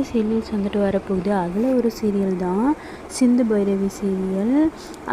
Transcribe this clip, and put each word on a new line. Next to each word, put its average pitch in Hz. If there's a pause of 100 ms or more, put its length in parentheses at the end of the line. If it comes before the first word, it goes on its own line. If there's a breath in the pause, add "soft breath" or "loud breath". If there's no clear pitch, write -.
சீரியல்ஸ் 220
வந்துட்டு 202
வரப்போகுது. 196 (120)
அதுல 196 (100)
ஒரு 233 (100)
சீரியல் 196
தான் 190 (520 loud breath)
சிந்து 247
பைரவி 196 (100)
சீரியல். 190 (600 loud breath)